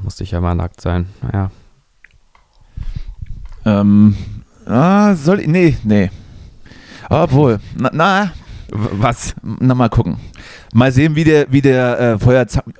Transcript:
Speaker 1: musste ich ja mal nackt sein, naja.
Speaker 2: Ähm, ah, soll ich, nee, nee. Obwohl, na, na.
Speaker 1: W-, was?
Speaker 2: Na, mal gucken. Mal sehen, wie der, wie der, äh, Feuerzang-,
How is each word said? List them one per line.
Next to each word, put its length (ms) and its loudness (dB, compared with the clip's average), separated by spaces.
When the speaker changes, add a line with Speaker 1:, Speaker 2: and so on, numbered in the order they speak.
Speaker 1:
musste 200 -10
ich 100 -8
ja 100 -4
mal 120 -2
nackt 280 -6
sein, 240 -4
naja. 280 -4
Speaker 2:
Ähm, 520 4
ah, 480 2
soll 260 0
ich, 60 -8
nee, 380 2
nee. 260 2
Obwohl, 520 2
na, 160 -4
na. 320 0
Speaker 1:
W-, 220 -4
was? 500 -4
Speaker 2:
Na, 320 0
mal 140 2
gucken. 280 0
Mal 180 4
sehen, 240 2
wie 80 0
der, 260 4
wie 120 4
der, 380 2
äh, 180 2
Feuerzang-, 600 0